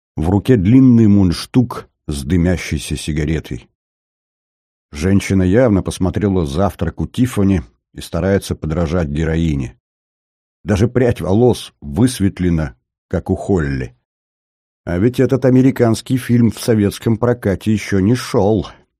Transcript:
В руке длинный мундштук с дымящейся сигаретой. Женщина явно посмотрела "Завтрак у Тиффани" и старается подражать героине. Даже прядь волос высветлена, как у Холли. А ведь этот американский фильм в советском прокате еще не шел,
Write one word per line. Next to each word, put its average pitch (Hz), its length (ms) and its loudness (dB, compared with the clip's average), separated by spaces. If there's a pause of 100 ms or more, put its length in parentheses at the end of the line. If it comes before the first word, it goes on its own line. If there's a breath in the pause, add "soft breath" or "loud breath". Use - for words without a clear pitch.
(180)
В 78 120 -2
руке 104 280 2
длинный 117 500 6
мундштук 101 800 2 (180)
с 69 200 -6
дымящейся 82 720 -2
сигаретой. 76 720 -6 (1200)
Женщина 92 520 0
явно 101 400 2
посмотрела 92 640 -2
"Завтрак 85 540 -4
у 80 80 -4
Тиффани" 98 540 0 (320)
и - 80 -16
старается 90 540 -2
подражать 80 520 -4
героине. 78 720 -2 (840)
Даже 104 240 0
прядь 123 340 0
волос 104 580 0
высветлена, 87 960 -2 (320)
как - 220 -6
у 95 60 0
Холли. 69 600 -4 (880)
А 85 140 -4
ведь 123 220 0
этот 127 260 2
американский 127 720 2
фильм 120 320 2
в - 100 -8
советском 110 580 0
прокате 110 540 -2
еще 101 280 -2
не 104 160 2
шел, 107 500 0 (340)